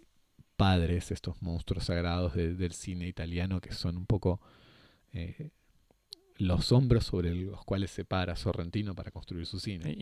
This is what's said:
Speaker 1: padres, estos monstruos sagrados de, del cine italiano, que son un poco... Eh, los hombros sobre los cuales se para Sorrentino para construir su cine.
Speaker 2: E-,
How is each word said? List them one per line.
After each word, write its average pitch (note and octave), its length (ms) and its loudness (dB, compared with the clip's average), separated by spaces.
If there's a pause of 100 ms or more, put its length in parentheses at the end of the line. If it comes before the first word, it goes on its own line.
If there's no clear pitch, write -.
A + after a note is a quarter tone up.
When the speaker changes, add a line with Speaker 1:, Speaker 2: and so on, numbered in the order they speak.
(560)
Speaker 1:
padres, F2 540 4
estos - 320 -6
monstruos E2+ 420 -2
sagrados F2 500 0
de, E2+ 200 2
del F2+ 180 -2
cine F2 360 -6
italiano, F2 520 -2
que - 120 -10
son F2 240 -2
un F2+ 100 -6
poco... F2+ 340 2 (720)
Eh, F2 380 -8 (880)
los F2+ 340 4
hombros B2 320 6
sobre F2 320 0
los F#2+ 280 -6
cuales G2 280 -2
se F#2+ 120 -6
para F2+ 300 0
Sorrentino F#2+ 640 -2
para F2 160 -10
construir E2+ 340 -8
su F#2+ 140 -8
cine. E2 300 -6
Speaker 2:
E-, D2 120 -4